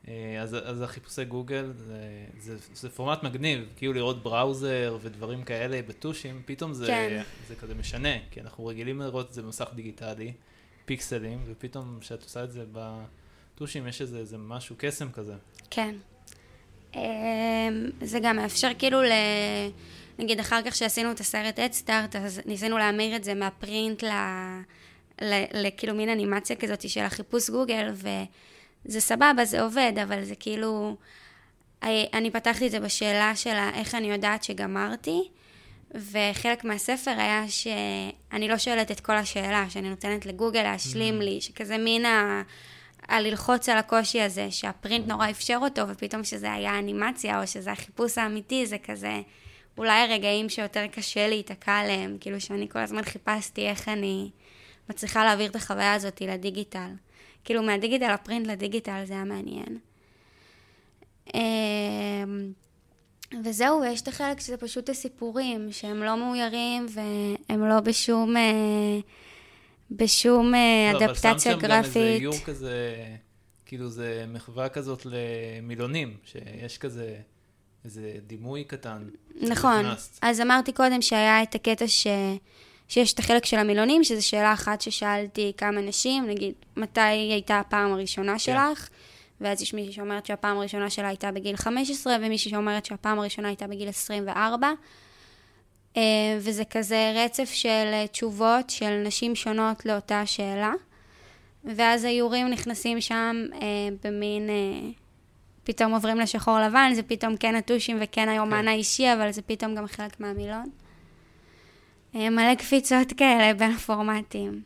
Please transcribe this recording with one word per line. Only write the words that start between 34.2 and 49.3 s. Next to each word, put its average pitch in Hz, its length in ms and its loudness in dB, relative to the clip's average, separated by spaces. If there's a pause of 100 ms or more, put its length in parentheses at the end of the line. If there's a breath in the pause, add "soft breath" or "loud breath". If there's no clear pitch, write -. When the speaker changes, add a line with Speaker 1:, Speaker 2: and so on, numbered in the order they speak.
Speaker 2:
שגמרתי, 208 840 -4 (680 soft breath)
וחלק 208 680 0
מהספר 247 540 -2
היה 214 300 2
שאני 208 1000 -4
לא 220 100 2
שואלת 226 320 0
את 202 100 -6
כל - 160 -2
השאלה, 202 520 0
שאני 190 200 -6
נותנת 202 380 -4
לגוגל 214 360 0
להשלים 208 580 0
Speaker 1:
Mm. 202 40 0
Speaker 2:
לי, 196 160 -2
שכזה 220 380 -6
מין 226 280 4
ה-, 208 360 2 (680 loud breath)
הללחוץ 220 600 2
על 226 100 4
הקושי 226 420 2
הזה, 196 300 -2
שהפרינט 208 560 -2
נורא 214 240 0
אפשר 240 320 -2
אותו, 269 260 0
ופתאום 208 360 -6
שזה 208 280 -6
היה 202 260 -2
אנימציה, 208 640 -2
או 190 60 -2
שזה 202 260 -8
החיפוש 233 460 -4
האמיתי, 220 480 -2
זה 208 120 -6
כזה, 208 420 -6 (580 loud breath)